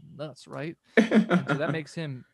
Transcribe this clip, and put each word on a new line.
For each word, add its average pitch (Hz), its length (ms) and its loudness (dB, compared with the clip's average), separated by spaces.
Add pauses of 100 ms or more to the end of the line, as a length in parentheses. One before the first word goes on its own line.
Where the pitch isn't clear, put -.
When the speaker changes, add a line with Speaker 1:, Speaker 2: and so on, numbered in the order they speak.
(180)
Speaker 1:
nuts, 143 280 -12
right?" 147 300 -8 (220)
And 208 500 4
so 143 60 2
that 147 180 0
Speaker 2:
<laughs> - 0 -
Speaker 1:
makes 156 220 -6
him 143 400 -8